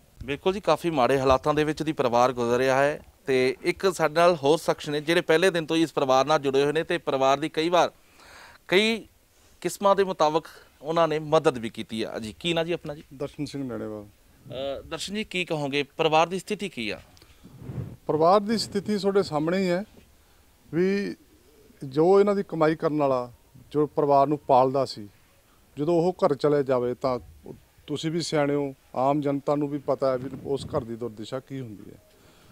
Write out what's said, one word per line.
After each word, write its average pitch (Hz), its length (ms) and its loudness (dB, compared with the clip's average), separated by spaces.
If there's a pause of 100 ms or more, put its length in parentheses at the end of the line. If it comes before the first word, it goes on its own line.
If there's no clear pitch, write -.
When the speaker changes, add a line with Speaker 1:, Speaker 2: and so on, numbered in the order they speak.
(240)
Speaker 1:
ਬਿਲਕੁਲ 143 280 -2
ਜੀ, 202 80 -4
ਕਾਫੀ 165 300 0
ਮਾੜੇ 135 280 4
ਹਾਲਾਤਾਂ 135 360 2
ਦੇ 151 100 2
ਵਿੱਚ 151 180 -4
ਦੀ 156 100 -4
ਪਰਿਵਾਰ 123 400 2
ਗੁਜ਼ਰ 120 240 0
ਰਿਹਾ 131 260 2
ਹੈ। 147 180 -2 (260)
ਤੇ 131 360 2
ਇੱਕ 180 320 -2
ਸਾਡੇ 151 200 -2
ਨਾਲ 170 280 4
ਹੋਰ 151 160 4
ਸ਼ਖਸ - 300 -4
ਨੇ 147 120 -4
ਜਿਹੜੇ 165 200 0
ਪਹਿਲੇ 165 300 4
ਦਿਨ 165 160 -4
ਤੋਂ 160 100 -2
ਹੀ 165 60 2
ਇਸ 156 100 -2
ਪਰਿਵਾਰ 135 340 2
ਨਾਲ 156 120 2
ਜੁੜੇ 139 260 2
ਹੋਏ 147 80 0
ਨੇ, 160 120 -2
ਤੇ 170 140 -2
ਪਰਿਵਾਰ 139 400 2
ਦੀ 156 100 -4
ਕਈ 156 200 -2
ਵਾਰ, 165 220 4 (760)
ਕਈ 214 360 2 (560)
ਕਿਸਮਾਂ 196 360 2
ਦੇ 196 80 2
ਮੁਤਾਬਕ 160 400 0 (380)
ਉਹਨਾਂ 165 260 2
ਨੇ 151 100 -2
ਮਦਦ 151 400 2
ਵੀ 110 100 -8
ਕੀਤੀ 110 340 -8
ਆ। 87 160 -8
ਜੀ, 107 220 -10
ਕੀ 170 140 -4
ਨਾਂ 165 100 -2
ਜੀ 170 80 -6
ਆਪਣਾ 160 220 -10
ਜੀ? 151 80 -20 (120)
Speaker 2:
ਦਰਸ਼ਨ 143 300 -10
ਸਿੰਘ 135 280 -10
ਨੜੇਵਾਲ। 107 340 -10
Speaker 1:
ਅ, 127 760 -12
ਦਰਸ਼ਨ 156 320 -10
ਜੀ, 214 100 -4
ਕੀ 180 200 -4
ਕਹੋਗੇ, 143 380 -2 (140)
ਪਰਿਵਾਰ 160 300 4
ਦੀ 180 120 -6
ਸਥਿਤੀ 196 300 -6
ਕੀ 113 220 -8
ਆ? 85 100 -8 (1080)
Speaker 2:
ਪਰਿਵਾਰ 160 340 4
ਦੀ 208 180 -4
ਸਥਿਤੀ 202 400 -4
ਤੁਹਾਡੇ 196 240 0
ਸਾਹਮਣੇ 156 360 -2
ਹੀ 190 120 0
ਹੈ 180 140 -2 (920)
ਵੀ 190 420 -2 (680)
ਜੋ 160 360 4
ਇਹਨਾਂ 202 140 2
ਦੀ 196 140 -2
ਕਮਾਈ 160 260 2
ਕਰਨ 156 240 -2
ਵਾਲਾ, 127 340 0 (400)
ਜੋ 147 140 0
ਪਰਿਵਾਰ 139 400 4
ਨੂੰ 147 120 -2
ਪਾਲਦਾ 131 460 2
ਸੀ, 107 240 -14 (680)
ਜਦੋਂ 151 160 0
ਉਹ 170 180 2
ਘਰ 175 220 0
ਚਲੇ 147 280 2
ਜਾਵੇ 123 320 0
ਤਾਂ 123 260 -4 (680)
ਤੁਸੀਂ 151 240 -6
ਵੀ 170 100 -4
ਸਿਆਣੇ 143 340 0
ਹੋ, 143 200 -4 (200)
ਆਮ 139 260 2
ਜਨਤਾ 143 340 -2
ਨੂੰ 147 140 -2
ਵੀ 147 100 -6
ਪਤਾ 135 340 -2
ਹੈ 131 60 -2
ਵੀ 127 120 -8 (140)
ਉਸ 139 220 -6
ਘਰ 147 180 -4
ਦੀ 117 120 -12
ਦੁਰਦਸ਼ਾ 113 440 -10
ਕੀ 135 200 -14
ਹੁੰਦੀ 110 300 -16
ਹੈ। - 80 -20 (540)